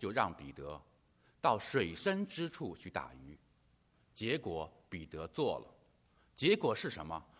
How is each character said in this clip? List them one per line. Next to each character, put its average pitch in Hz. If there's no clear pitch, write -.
就 98
让 104
彼 71
得 71
到 123
水 98
深 196
之 165
处 98
去 -
打 65
鱼， 67
结 117
果 82
彼 82
得 80
做 95
了， -
结 190
果 139
是 -
什 78
么？ 80